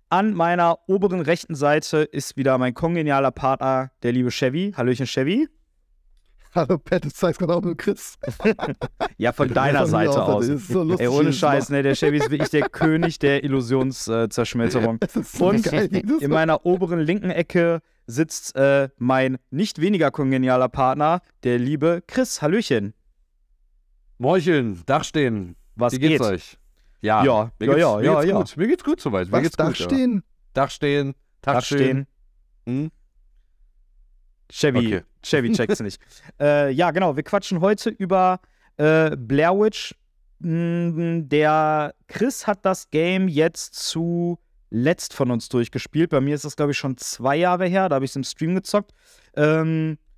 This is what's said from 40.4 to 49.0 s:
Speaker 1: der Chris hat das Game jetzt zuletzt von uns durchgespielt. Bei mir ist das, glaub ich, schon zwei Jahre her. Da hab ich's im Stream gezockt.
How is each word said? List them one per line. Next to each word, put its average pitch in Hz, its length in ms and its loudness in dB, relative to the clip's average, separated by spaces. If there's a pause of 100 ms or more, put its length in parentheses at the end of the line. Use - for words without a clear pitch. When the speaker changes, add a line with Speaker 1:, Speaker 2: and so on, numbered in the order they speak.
Speaker 1:
der 151 680 2 (120)
Chris - 400 -4
hat 208 180 -2
das - 260 -2
Game 185 360 0
jetzt 160 480 -2
zuletzt 170 1400 -4
von 123 160 0
uns 117 180 -4
durchgespielt. 139 640 -2
Bei 135 100 2
mir 143 140 -2
ist 139 100 -8
das, 147 100 -10
glaub 147 160 0
ich, 135 80 -2
schon 135 180 -4
zwei 135 400 -2
Jahre 180 300 0
her. 185 220 2
Da 143 80 2
hab 131 60 0
ich's 135 120 -6
im 135 100 -4
Stream 165 300 -4
gezockt. 202 380 -6 (420)